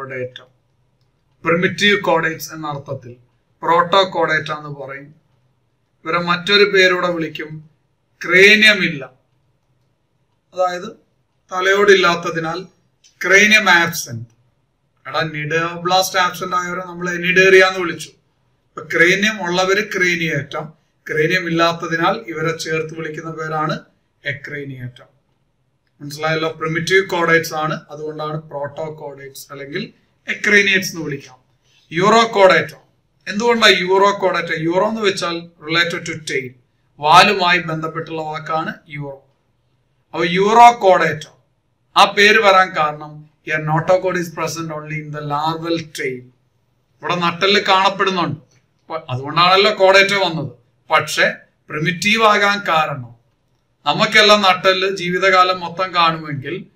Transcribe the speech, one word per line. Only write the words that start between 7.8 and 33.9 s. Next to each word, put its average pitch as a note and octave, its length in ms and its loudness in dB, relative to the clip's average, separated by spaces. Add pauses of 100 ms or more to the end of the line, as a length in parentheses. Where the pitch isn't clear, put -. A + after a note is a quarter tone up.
cranium G#3 560 6 (100)
ഇല്ല, C#3 120 -8 (1500)
അതായത് F3+ 360 -2 (600)
തലയോടില്ലാത്തതിനാൽ F3+ 1080 2 (640)
cranium G#3 440 4 (160)
absent. B2+ 440 -8 (800)
എടാ, C#3+ 140 -2 (140)
nidoblast E3+ 800 -2 (120)
absent F3+ 340 -6
ആയവരെ F3+ 300 -6
നമ്മൾ F3 160 -10 (120)
enidaria F#3 520 6
എന്ന് F#3+ 140 -6
വിളിച്ചു. D#3 280 -8 (580)
ഇപ്പൊ - 120 -14 (120)
cranium G3 520 2
ഉള്ളവര് F#3+ 380 0 (100)
craniata, E3 680 -4 (480)
cranium E3+ 420 0
ഇല്ലാത്തതിനാൽ E3+ 640 0 (160)
ഇവരെ D#3+ 220 -4 (100)
ചേർത്ത് D#3+ 340 -6
വിളിക്കുന്ന D#3 400 -12
പേരാണ് D#3 380 -4 (560)
acraniata. C3+ 720 -14 (960)
മനസ്സിലായല്ലോ? D#3 480 -4 (100)
primitive E3 440 0 (100)
chordates E3 380 0 (120)
ആണ്, D#3 120 -4 (160)
അതുകൊണ്ടാണ് D3+ 460 -10 (140)
protochordates C#3+ 920 -12 (100)
അല്ലെങ്കിൽ C#3+ 320 -10 (500)
acraniates G3+ 580 2
എന്ന് E3+ 160 -10
വിളിക്കാം. C#3 320 -12 (640)
Urochordata, G3 800 4 (520)
എന്തുകൊണ്ടാണ് A3 440 2 (180)